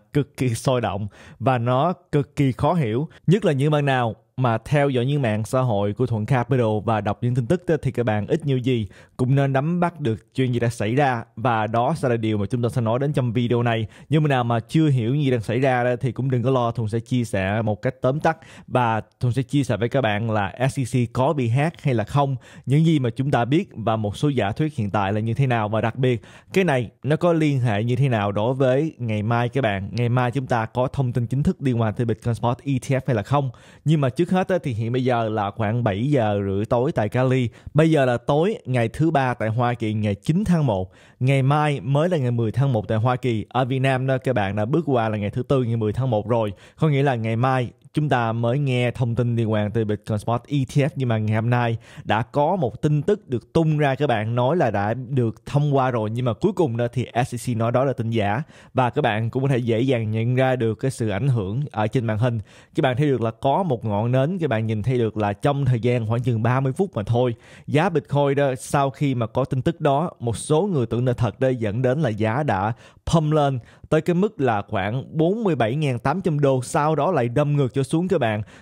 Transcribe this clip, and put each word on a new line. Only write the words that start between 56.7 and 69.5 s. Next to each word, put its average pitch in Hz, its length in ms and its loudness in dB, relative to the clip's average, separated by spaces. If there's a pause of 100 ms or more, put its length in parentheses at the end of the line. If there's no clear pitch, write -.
đó 120 160 0
thì 127 140 -4 (200)
S - 80 -10
E 123 180 -4
C 110 40 -2
nói 113 140 0
đó 127 140 2
là 135 80 0
tin 113 160 -4
giả. 110 340 0 (300)
Và 127 160 2
các 143 120 -2
bạn 113 280 0
cũng 135 140 -2
có 139 60 0
thể 135 80 2
dễ 117 240 2
dàng 120 300 0
nhận 113 240 0
ra 131 200 2
được 117 200 0
cái 131 160 -4
sự 113 180 -4
ảnh 101 180 0
hưởng 113 340 0 (100)
ở 107 160 -2
trên 117 180 -2
màn 107 120 -2
hình. 117 220 0 (360)
Các 160 60 0
bạn 127 160 2
thấy 151 100 2
được 127 140 2
là 113 100 0
có 139 320 0
một 120 220 -2
ngọn 110 260 0
nến, 135 280 0
các 156 100 -2
bạn 113 160 0
nhìn 110 180 -2
thấy 123 140 0
được 113 200 0
là 104 160 0
trong 139 320 -2
thời 123 140 2
gian 120 280 0
khoảng 117 140 -2
chừng 113 220 0
ba 123 160 2
mươi 135 140 -2
phút 190 220 -2
mà 110 80 -4
thôi, 120 320 0 (320)
giá 151 220 2
Bitcoin 143 460 0
đó, 135 240 0
sau 139 300 0
khi 135 260 -2
mà 117 120 -2
có 127 180 -2
tin 131 160 -2